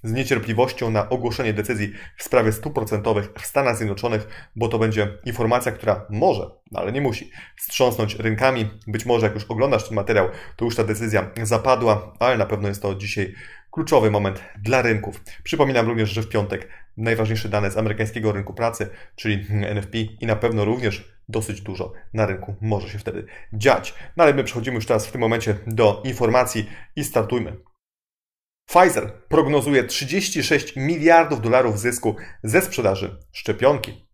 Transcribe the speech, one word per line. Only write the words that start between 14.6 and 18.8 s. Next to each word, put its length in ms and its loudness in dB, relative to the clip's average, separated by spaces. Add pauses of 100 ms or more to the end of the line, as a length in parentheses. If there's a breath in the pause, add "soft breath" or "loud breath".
dla 180 2
rynków. 400 0 (220 loud breath)
Przypominam 440 2
również, 220 0
że 120 -4
w 80 -8
piątek 380 -2 (300 loud breath)
najważniejsze 520 0
dane 220 0
z 60 -4
amerykańskiego 540 0
rynku 220 -4
pracy, 360 -4 (260 loud breath)